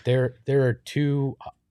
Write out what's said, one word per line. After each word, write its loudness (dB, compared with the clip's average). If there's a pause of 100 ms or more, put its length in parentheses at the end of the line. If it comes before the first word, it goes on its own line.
there, 0
there 2
are 2
two, -2 (340)